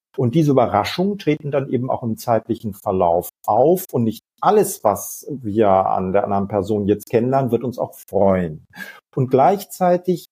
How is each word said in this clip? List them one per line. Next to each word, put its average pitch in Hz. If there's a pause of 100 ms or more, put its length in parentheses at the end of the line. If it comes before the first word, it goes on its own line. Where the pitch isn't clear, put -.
(160)
Und 120
diese 151
Überraschungen 131
treten 151
dann 139
eben 131
auch -
im 110
zeitlichen 110
Verlauf 90 (180)
auf 139
und 123
nicht 110 (200)
alles, 196
was -
wir 110
an 95
der 98
anderen 98
Person 104
jetzt 101
kennenlernen, 127
wird 113
uns 117
auch - (140)
freuen. 92 (500)
Und 127
gleichzeitig 180